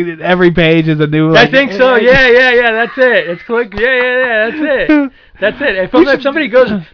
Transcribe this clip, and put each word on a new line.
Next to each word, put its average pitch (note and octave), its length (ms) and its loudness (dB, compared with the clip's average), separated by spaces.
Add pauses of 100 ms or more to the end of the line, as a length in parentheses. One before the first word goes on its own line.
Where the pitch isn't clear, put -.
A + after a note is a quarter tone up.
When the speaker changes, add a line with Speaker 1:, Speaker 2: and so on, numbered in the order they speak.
(200)
Speaker 1:
every F3+ 300 2
page E3 380 2
is D#3 100 0
a D3+ 80 0
new, D#3 220 0
Speaker 2:
I E3 160 4
Speaker 1:
like, A#3+ 80 -2
Speaker 2:
think C4 180 0
so. B3+ 240 0
Yeah, B3+ 320 4
yeah, B3 240 4
yeah. A#3+ 220 0
That's A3+ 260 -4
it. A3 320 2
It's F3 140 -10
click. A#3 280 -6
Yeah, A3+ 220 -2
yeah, B3 240 -2
yeah. A#3 320 -2
That's C#4+ 400 -2
it. C#4+ 220 0 (120)
Speaker 1:
<laughs> - 160 -20
Speaker 2:
That's G3+ 220 -4
it. A#3+ 140 -2
If, F#3 160 -4
Speaker 1:
We D4 80 2
Speaker 2:
if D4+ 80 2
Speaker 1:
should C4+ 140 0
Speaker 2:
somebody C#4+ 260 -4
goes, B3 200 2 (260)